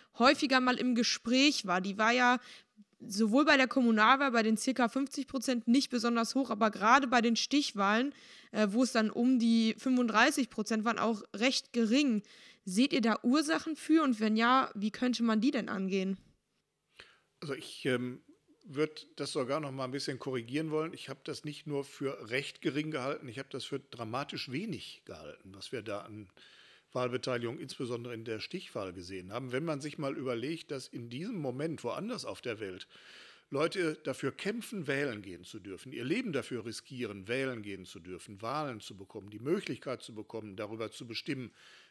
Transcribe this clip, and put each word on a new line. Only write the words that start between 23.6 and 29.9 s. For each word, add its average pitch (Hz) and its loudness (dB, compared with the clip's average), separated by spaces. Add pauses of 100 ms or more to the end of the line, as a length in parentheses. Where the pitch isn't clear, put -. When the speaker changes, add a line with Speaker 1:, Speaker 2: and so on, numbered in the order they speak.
Speaker 2:
für 143 -6
dramatisch 131 -8
wenig 156 -8
gehalten, 82 -16
was 95 -16
wir 120 -6
da 104 -6
an 107 -14 (600)
Wahlbeteiligung, 123 -4
insbesondere 120 -8
in 113 -12
der 113 -6
Stichwahl, 110 -8
gesehen 92 -12
haben. 123 -6
Wenn 135 -2
man 151 -4
sich 147 -10